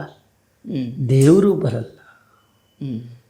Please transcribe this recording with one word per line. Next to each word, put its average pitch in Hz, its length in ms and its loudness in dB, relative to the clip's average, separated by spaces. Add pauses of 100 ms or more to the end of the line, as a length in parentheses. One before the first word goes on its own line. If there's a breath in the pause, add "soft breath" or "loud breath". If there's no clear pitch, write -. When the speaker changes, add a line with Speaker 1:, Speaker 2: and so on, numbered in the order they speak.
Speaker 1:
ಹ್ಮ್. 131 1080 -10
Speaker 2:
ದೇವರು 156 440 4
ಬರಲ್ಲ. 147 460 -6 (840 soft breath)
Speaker 1:
ಹ್ಮ್. 127 200 -8 (280)